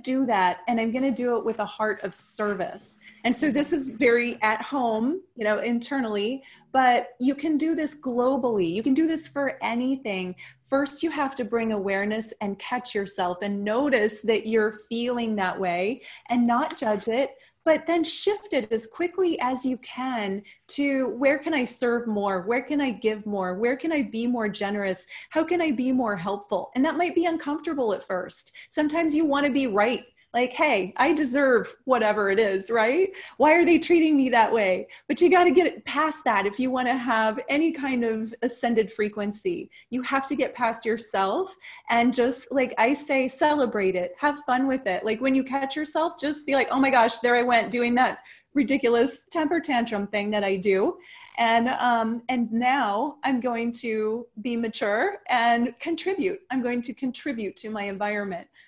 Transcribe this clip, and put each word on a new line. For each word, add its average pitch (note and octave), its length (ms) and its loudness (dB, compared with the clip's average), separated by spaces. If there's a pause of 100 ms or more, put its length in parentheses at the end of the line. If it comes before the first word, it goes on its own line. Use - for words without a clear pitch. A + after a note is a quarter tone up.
do C4 240 0
that. F#3+ 320 2 (100)
And A#3 100 2
I'm A3+ 140 0
gonna C4 180 0
do A#3+ 280 0
it - 80 -4
with A3 140 -2
a G#3 40 -2
heart G#3 380 -4
of F#3+ 100 -6
service." - 840 -6 (260)
And A#3+ 100 2
so D4+ 160 0
this C#4+ 220 0
is C4+ 160 -2
very A#3+ 540 2
at A3 180 2
home, B3 640 -2 (120)
you A3 100 -6
know, G#3 160 0
internally, A#3 840 -2 (300)
but B3+ 480 4
you C4 140 2
can D4+ 220 0
do D#4+ 180 0
this D4+ 200 -4
globally. A#3+ 760 0
You G3+ 120 -2
can C#4 100 2
do D#4+ 140 4
this D#4+ 200 -2
for C#4 360 -4
anything. A3+ 720 -2 (280)
First, C#4 380 -2
you E4 80 0
have C4+ 260 -2
to B3 80 -4
bring A3+ 280 -2
awareness G#3 680 -2
and G3 180 -6
catch - 360 -6
yourself F#3+ 480 -4
and G3+ 200 -4
notice A3 600 0
that G#3+ 240 0
you're A3 260 2 (160)
feeling A#3 480 -2
that F#3 240 -2
way F#3 400 -2 (300)
and A#3+ 160 2
not A#3+ 320 0
judge G#3+ 280 -2
it, A#3 260 0 (340)
but D#4 200 4
then E4 160 2
shift G4+ 520 -2
it A#3+ 180 -2
as A3+ 140 -2
quickly F4 540 -2
as B3+ 260 -2
you B3+ 120 -2
can A3 640 -6 (260)
to C4+ 480 -2
where C#4 220 4
can D#4+ 140 -4
I C4+ 120 0
serve A#3+ 420 -2
more? G3+ 360 0
Where A#3+ 200 -2
can C#4+ 180 -2
I C4+ 100 0
give G#3+ 360 -4
more? F#3+ 280 -2
Where A#3 220 0
can E4 160 -4
I D4 100 2
be A3+ 240 -4
more A#3+ 220 0
generous? G3 580 -4 (240)
How D#4 140 0
can F4 160 0
I D#4+ 100 0
be B3+ 220 0
more A#3 240 0
helpful? G3 580 -4
And C4 100 2
that D#4 120 0
might F4 180 0
be F4 120 2
uncomfortable D4+ 640 -2
at - 140 -6
first. - 460 -8 (180)
Sometimes D4+ 440 0
you D#4+ 120 2
wanna C#4+ 240 2
be C4+ 160 2
right. G#3+ 380 2 (300)
Like, B3 180 0
"Hey, A3+ 440 2
I C#4+ 160 4
deserve C4 600 2 (120)
whatever G#3+ 440 2
it G3 120 2
is," G3 280 0
right? A#3+ 440 2 (240)
"Why D4+ 160 6
are E4+ 120 6
they D#4+ 140 6
treating D#4+ 380 4
me C4 140 4
that A3+ 220 4
way?" G3 360 2 (180)
But - 140 -2
you F4 100 8
gotta F4 220 6
get E4 320 2
past D4 400 -2
that G#3 200 2
if G3+ 140 -4
you B3+ 140 0
wanna B3+ 240 0
have A3+ 420 0 (100)
any D#4 220 2
kind C4+ 320 -2
of A3 400 -2
ascended A#3 480 0
frequency. G#3 800 -4 (200)
You B3+ 120 -4
have C4+ 240 -2
to D4 80 -4
get B3 180 -2
past A3+ 320 -2
yourself A3+ 720 -2 (340)
and A#3 240 4
just, B3+ 380 0
like B3+ 280 0
I A#3+ 160 4
say, C4+ 340 0
celebrate A#3+ 680 0
it. F3+ 240 -4
Have D4 220 0
fun C4 260 0
with C4 220 -2
it. F3+ 160 -2
Like, A3 160 -2
when C4 160 2
you C4 80 2
catch C4+ 320 -4
yourself, D#4 420 -2
just D4 280 -4
be C4+ 100 2
like, B3+ 160 4
"Oh C4 80 2
my C4+ 100 4
gosh, A#3+ 300 4
there A#3+ 160 4
I A#3+ 60 4
went A#3+ 280 2
doing A#3+ 240 0
that A#3+ 240 2 (360)
ridiculous A#3+ 800 2
temper D#4+ 260 0
tantrum A#3 480 -2
thing G3+ 240 -2
that G#3 140 0
I G3 100 2
do. G3 420 2 (420)
And, A#3 320 4
um, A#3 580 0
and A#3+ 240 0
now B3 720 0
I'm C4 160 0
going A#3 320 -2 (100)
to A3 460 -4 (140)
be A#3+ 140 -4
mature A#3 720 -2
and A#3 520 2
contribute. E4 600 -4 (120)
I'm C4 100 0
going A#3+ 200 -2
to A#3+ 120 -10
contribute A#3+ 600 -6
to A3 140 -12
my G#3+ 120 -6
environment. G3+ 640 -6 (220)